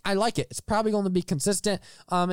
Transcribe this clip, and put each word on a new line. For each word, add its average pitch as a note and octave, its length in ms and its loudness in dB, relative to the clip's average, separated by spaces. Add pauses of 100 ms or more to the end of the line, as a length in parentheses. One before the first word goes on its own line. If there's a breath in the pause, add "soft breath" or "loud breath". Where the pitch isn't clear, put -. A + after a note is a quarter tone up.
I G3 100 0
like G#3+ 240 2
it. - 140 0
It's - 80 -10
probably A3 320 0
going G#3 120 2
to F#3+ 60 -2
be F3+ 120 0
consistent, G3 600 -2 (280 loud breath)
um, F3+ 220 0